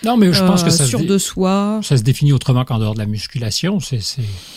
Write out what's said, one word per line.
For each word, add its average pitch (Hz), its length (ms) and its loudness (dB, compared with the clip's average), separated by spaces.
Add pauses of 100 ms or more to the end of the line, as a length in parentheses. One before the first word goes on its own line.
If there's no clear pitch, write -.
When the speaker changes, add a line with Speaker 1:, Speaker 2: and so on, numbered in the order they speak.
Speaker 1:
Non, 240 100 2
mais 202 160 6
je 190 120 2
pense 180 180 4
Speaker 2:
euh, 170 40 0
Speaker 1:
que 160 60 2
ça 156 140 2
se 123 40 0
Speaker 2:
sûr 135 100 -2
Speaker 1:
dé-, 160 80 -2
Speaker 2:
de 196 100 2
soi. 196 680 -2
Speaker 1:
ça 143 140 2
se 107 60 2
définit 143 280 2
autrement 127 320 2
qu'en 113 160 -4
dehors 107 140 0
de 107 60 -4
la 104 80 -4
musculation. 117 720 -4
C'est, 123 200 -6
c'est - 200 -6 (360)